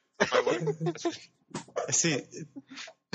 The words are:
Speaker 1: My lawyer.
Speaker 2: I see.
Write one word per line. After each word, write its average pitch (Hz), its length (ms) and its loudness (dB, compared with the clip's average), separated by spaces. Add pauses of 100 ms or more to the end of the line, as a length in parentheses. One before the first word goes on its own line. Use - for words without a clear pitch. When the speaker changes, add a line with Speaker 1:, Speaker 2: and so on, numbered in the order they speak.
(320)
Speaker 1:
My - 140 6
lawyer. 330 300 2 (1120)
Speaker 2:
I 151 40 -2
see. 156 300 2 (920)